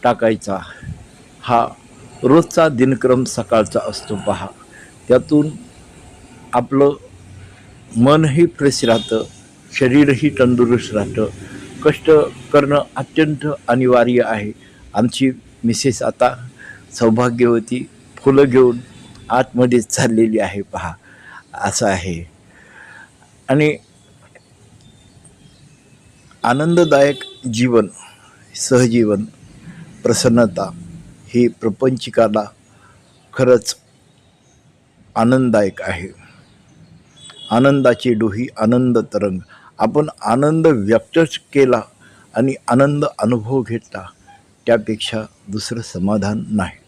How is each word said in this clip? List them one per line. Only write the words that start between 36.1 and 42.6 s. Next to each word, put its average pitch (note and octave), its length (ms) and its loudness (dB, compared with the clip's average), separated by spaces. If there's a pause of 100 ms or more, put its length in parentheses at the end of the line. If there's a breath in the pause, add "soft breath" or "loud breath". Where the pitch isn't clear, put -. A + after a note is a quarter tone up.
आनंदाची B2+ 600 2
डोही, A2 340 -2 (100)
आनंद A#2+ 400 2
तरंग. G2 420 -4 (400 soft breath)
आपण C#3+ 300 0 (120)
आनंद D3+ 460 0
व्यक्तच A#2 720 0
केला B2+ 440 0 (520 soft breath)
आणि C3 200 0 (140)